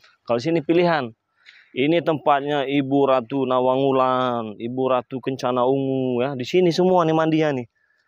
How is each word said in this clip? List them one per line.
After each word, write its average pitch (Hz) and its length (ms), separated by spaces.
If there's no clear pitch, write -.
Kalau 117 160
sini 165 240
pilihan. 165 480
Ini 151 240
tempatnya 143 640
Ibu 139 400
Ratu 131 400
Nawangulan, 127 1120
Ibu 120 320
Ratu 127 320
Kencana 127 480
Ungu, 131 560
ya. 143 80
Di 127 160
sini 180 240
semua 180 320
nih 160 80
mandinya 156 480
nih. 117 80